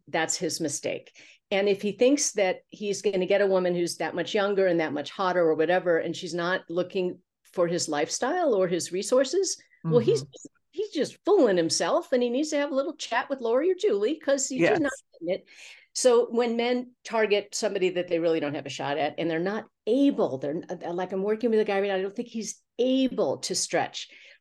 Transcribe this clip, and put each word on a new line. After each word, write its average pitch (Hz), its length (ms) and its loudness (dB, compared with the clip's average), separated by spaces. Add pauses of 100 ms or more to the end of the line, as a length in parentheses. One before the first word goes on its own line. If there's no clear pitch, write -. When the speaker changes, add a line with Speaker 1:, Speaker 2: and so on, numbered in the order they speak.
Speaker 1:
that's 165 280 -2
his 160 240 -4
mistake. - 500 -6 (400)
And 202 180 2
if 196 140 0
he 208 100 -2
thinks 262 400 4
that 185 360 0
he's 202 340 -6
gonna 190 240 0
get 196 140 2
a 202 60 4
woman 185 280 2
who's 175 220 -2
that 160 180 -6
much 170 200 -4
younger 196 340 2
and 170 120 2
that 156 120 -2
much 147 180 -6
hotter 180 320 0
or 160 140 4
whatever, 165 420 2
and 165 180 -4
she's 165 180 -10
not 175 340 -2
looking 180 500 -4 (340)
for 175 160 2
his 170 200 -2
lifestyle 247 640 0
or 185 140 2
his 170 240 -4
resources, 269 680 0 (240)
well, 165 160 2
he's, 381 220 2
Speaker 2:
Mm-hmm. - 260 -20 (220)
Speaker 1:
he's 403 200 -6
just 269 340 -4
fooling 285 320 6
himself, 175 560 0
and 247 100 2
he 240 80 0
needs 294 200 -2
to 311 80 -2
have 285 120 -2
a 285 40 -4
little 277 220 -2
chat 240 320 -4
with 269 120 -6
Lori 254 300 2
or 381 40 0
Julie, 262 440 0
'cause 277 300 0
he's 262 120 -6
just 403 200 4
not 285 120 0
Speaker 2:
Yes. - 280 -20
Speaker 1:
getting 190 200 -4
it. - 80 -20 (460)
So 240 360 4
when 233 260 0
men 247 360 -2 (120)
target 208 500 0
somebody 196 360 0
that 175 180 -4
they 175 100 0
really 165 220 2
don't 143 140 -4
have 139 100 -8
a 139 60 -10
shot 143 260 -4
at, 147 220 -2
and 165 100 -2
they're 160 100 0
not 202 280 -4 (200)
able, 220 520 2
they're, 147 280 -4
they're 170 280 -8
like, 185 180 -4
"I'm 190 100 -2
working 220 280 0
with 220 100 4
a 208 60 0
guy 196 140 0
right 202 80 -2
now, 190 80 -2
I 185 40 -2
don't 190 160 -6
think 240 120 -8
he's - 340 -10 (160)
able 247 600 2
to - 160 -6
stretch." - 540 -4 (320)